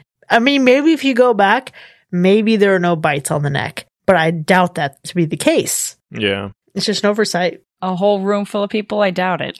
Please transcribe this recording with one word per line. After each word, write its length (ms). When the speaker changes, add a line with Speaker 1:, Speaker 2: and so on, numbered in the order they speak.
Speaker 1:
I 100
mean, 260
maybe 260
if 140
you 80
go 200
back, 380
maybe 460
there 180
are 40
no 180
bites 340
on 120
the 60
neck. 360
But 120
I 140
doubt 440
that 300
to 100
be 80
the 140
case. 580
Speaker 2:
Yeah. 380
Speaker 1:
It's 120
just 200
an 60
oversight. 500
Speaker 3:
A 140
whole 240
room 240
full 200
of 60
people? 320
I 100
doubt 280
it. 200